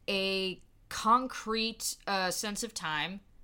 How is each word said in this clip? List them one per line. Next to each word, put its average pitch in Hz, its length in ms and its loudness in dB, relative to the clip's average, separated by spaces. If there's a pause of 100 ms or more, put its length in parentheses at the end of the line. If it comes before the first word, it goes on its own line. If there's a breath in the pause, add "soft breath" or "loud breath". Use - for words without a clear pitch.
a 190 540 0 (260)
concrete, 226 1080 2 (100)
uh, 190 240 2
sense 208 320 -2
of 220 100 -6
time 165 500 -2 (220)